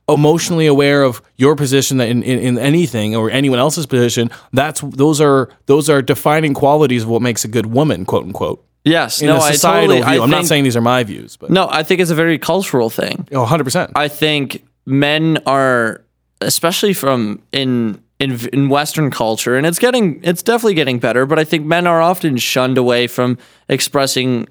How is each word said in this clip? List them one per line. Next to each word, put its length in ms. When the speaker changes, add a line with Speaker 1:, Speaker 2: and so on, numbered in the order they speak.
Speaker 1:
emotionally 560
aware 380
of 180
your 180
position 420
that 120
in, 140
in, 160
in 200
anything 560
or 160
anyone 280
else's 260
position, 440
that's, 300
those 400
are, 280
those 220
are 120
defining 520
qualities 500
of 60
what 120
makes 240
a 20
good 200
woman, 360
quote 220
unquote. 400
Speaker 2:
Yes, 380
Speaker 1:
In 60
Speaker 2:
no, 100
Speaker 1:
a 20
Speaker 2:
I 140
Speaker 1:
societal 280
Speaker 2:
totally, 20
Speaker 1:
view. 100
Speaker 2:
I 20
Speaker 1:
I'm 80
not 60
Speaker 2:
think 120
Speaker 1:
saying 160
these 100
are 60
my 240
views, 320
but 120
Speaker 2:
No, 220
I 120
think 180
it's 100
a 40
very 220
cultural 520
thing. 420
Speaker 1:
Oh, 120
a 20
hundred 180
percent. 320
Speaker 2:
I 140
think 560
men 600
are, 560
especially 540
from 480
in, 480
in, 200
in 160
Western 400
culture, 480
and 80
it's 140
getting, 440
it's 200
definitely 320
getting 240
better, 260
but 140
I 40
think 220
men 220
are 120
often 380
shunned 400
away 300
from 320
expressing, 800